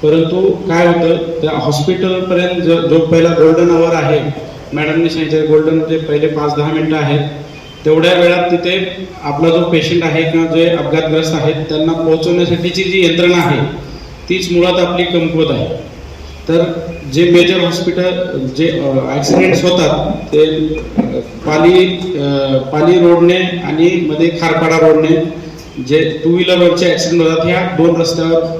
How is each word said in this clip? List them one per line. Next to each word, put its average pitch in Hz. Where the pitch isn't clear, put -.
परंतु 165
काय 175
होतं, 170
त्या 151
हॉस्पिटलपर्यंत 180
जो, 165
जो 165
पहिला 165
गोल्डन 160
आवर 165
आहे, 147
मॅडमने 156
सांगितलं 156
गोल्डन 156
जे 160
पहिले 147
पाच 147
दहा 151
मिनिटं 156
आहेत, 143
तेवढ्या 165
वेळात 175
तिथे 180
आपला 165
जो 165
पेशंट 170
आहे 156
किंवा 160
जे 170
अपघातग्रस्त 160
आहेत 151
त्यांना 156
पोहोचवण्यासाठीची 170
जी 185
यंत्रणा 175
आहे 143
तीच 175
मुळात 175
आपली 175
कमकुवत 165
आहे. -
तर 165
जे 170
मेजर 175
हॉस्पिटल, 175
जे, 160
अ, 135
ॲक्सिडेंट्स 147
होतात 175
ते, 151
अ, -
पाली, 175
अ, 139
पाली 165
रोडने 170
आणि 175
मध्ये 160
खारपाडा 160
रोडने 156
जे 151
टू 165
व्हीलरवरचे 175
ॲक्सिडेंट 165
होतात 160
ह्या -
दोन 165
रस्त्यावर 165